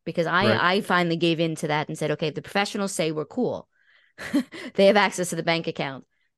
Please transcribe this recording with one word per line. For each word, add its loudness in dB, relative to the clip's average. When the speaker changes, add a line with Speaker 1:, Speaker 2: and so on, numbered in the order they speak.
Speaker 1:
because -2
I, 2
Speaker 2:
Right. 4
Speaker 1:
I 2
finally 2
gave 2
in 0
to -6
that 0
and -6
said, -2
"Okay, -2
the -8
professionals -2
say 0
we're -4
cool." -4
<laughs> -6
They 6
have 8
access 0
to -6
the -4
bank 0
account. -6